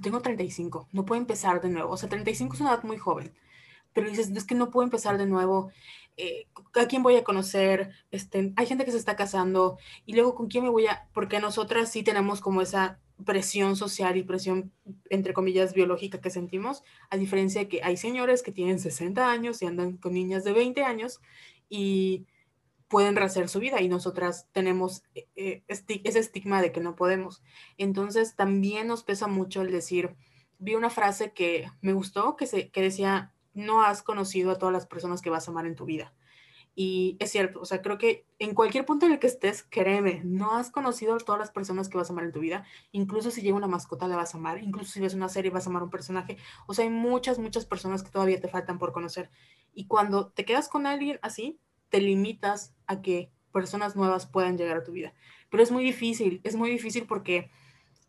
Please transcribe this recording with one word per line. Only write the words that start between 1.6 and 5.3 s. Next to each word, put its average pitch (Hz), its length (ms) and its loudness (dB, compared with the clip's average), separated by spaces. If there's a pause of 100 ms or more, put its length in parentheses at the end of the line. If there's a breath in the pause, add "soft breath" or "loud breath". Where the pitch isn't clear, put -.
de 180 80 0
nuevo". 170 240 -2
O 185 60 -4
sea, - 100 -8
treinta 214 220 -4
y 220 40 0
cinco 254 200 -6
es - 80 -4
una 277 100 4
edad 233 120 0
muy 220 120 -6
joven, - 380 -4 (580 soft breath)
pero 214 160 0
dices, 214 220 -2
"Es 196 140 -4
que - 100 -4
no 240 160 2
puedo 247 140 4
empezar 220 340 0
de 196 80 0
nuevo, 190 440 2 (460 loud breath)